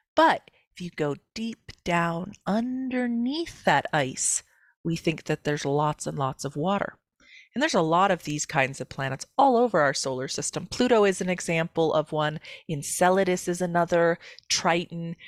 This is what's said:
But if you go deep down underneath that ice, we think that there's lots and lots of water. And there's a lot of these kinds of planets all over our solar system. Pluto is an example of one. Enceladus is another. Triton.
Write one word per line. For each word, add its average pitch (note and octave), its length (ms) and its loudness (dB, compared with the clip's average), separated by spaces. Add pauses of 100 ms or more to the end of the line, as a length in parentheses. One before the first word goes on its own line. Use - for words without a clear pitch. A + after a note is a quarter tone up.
(140)
But D#4 340 4 (240)
if - 80 -18
you F3 140 -10
go C#3+ 220 -2 (180)
deep A3+ 380 -10 (100)
down E3+ 520 -2 (120)
underneath B3 1160 -2
that D3+ 280 4
ice, - 520 -2 (400)
we E3 100 -2
think D#3+ 300 -4
that - 180 -4
there's D3 220 -2
lots D3 420 0
and D3+ 100 -6
lots C3+ 280 -4
of C#3 100 -8
water. F#3 440 -2 (560)
And A#3+ 80 -2
there's D#4+ 120 2
a G3 60 4
lot F3 300 4
of F3 140 -2
these D3+ 220 -4
kinds C#3 340 0
of - 80 -10
planets C3+ 380 -6 (120)
all C4+ 180 6
over A#3 240 4
our C3+ 140 4
solar C3 320 -4
system. - 400 -6
Pluto A#3+ 380 4
is G3 160 2
an F#3 80 -4
example E3 640 0
of D3+ 160 0
one. D3+ 300 -2 (280)
Enceladus F3+ 800 2
is F3 140 -2
another. E3+ 580 2 (300)
Triton. E3+ 640 -2 (140)